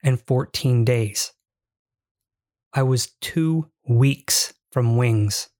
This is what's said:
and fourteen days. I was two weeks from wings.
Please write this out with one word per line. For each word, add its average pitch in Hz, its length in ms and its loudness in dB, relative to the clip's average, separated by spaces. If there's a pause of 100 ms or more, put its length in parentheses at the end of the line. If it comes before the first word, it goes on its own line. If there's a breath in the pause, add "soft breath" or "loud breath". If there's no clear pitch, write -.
and 127 180 0
fourteen 127 640 0
days. 113 480 -2 (1400)
I 139 100 0
was 131 280 0 (100)
two 160 480 -2 (180)
weeks 131 680 0 (180)
from 117 260 0
wings. 110 520 0 (100)